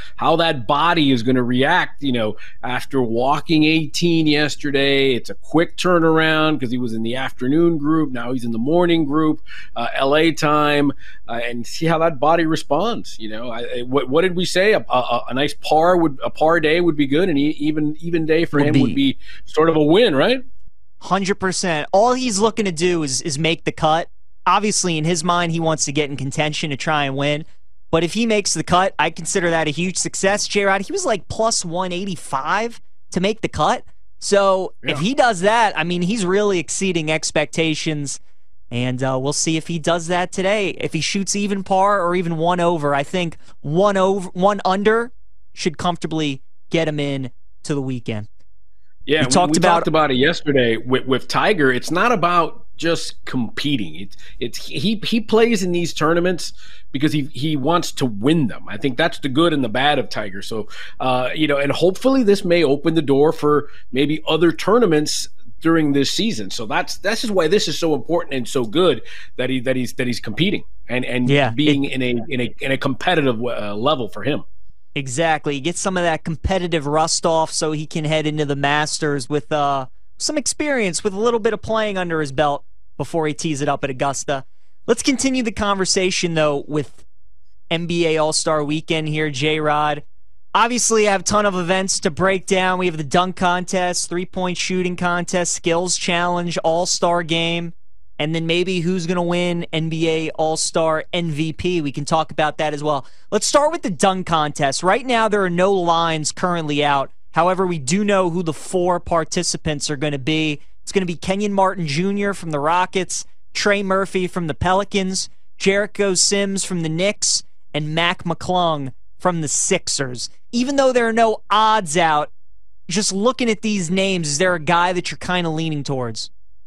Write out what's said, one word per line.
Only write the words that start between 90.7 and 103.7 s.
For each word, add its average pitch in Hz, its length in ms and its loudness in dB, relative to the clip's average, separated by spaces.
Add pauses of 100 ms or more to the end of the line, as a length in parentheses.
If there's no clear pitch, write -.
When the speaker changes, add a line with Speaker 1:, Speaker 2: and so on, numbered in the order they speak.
Speaker 2:
I 196 60 4
have 190 80 0
a - 20 -12
ton 208 240 2
of 190 80 0
events 185 460 -2
to 190 100 0
break 185 340 0
down. 185 320 2
We 185 80 0
have 165 120 -2
the 156 60 -4
dunk 180 320 0
contest, 180 720 0
three-point 180 500 -4
shooting 180 360 -2
contest, 175 600 0
skills 175 420 0
challenge, 175 600 0
All-Star 170 640 2
game, 170 500 -2 (460)
and 156 160 0
then 165 100 -2
maybe 175 360 0
who's 175 260 0
gonna 180 160 0
win 175 500 0
N 160 160 -2
B 160 180 0
A 160 240 0
All-Star 160 800 0
M 170 200 -2
V 156 200 -2
P. 175 300 -2
We 143 100 -2
can 143 140 -6
talk 156 260 0
about 151 280 0
that 156 160 0
as 147 80 -6
well. 147 240 0 (240)
Let's 208 160 2
start 294 240 4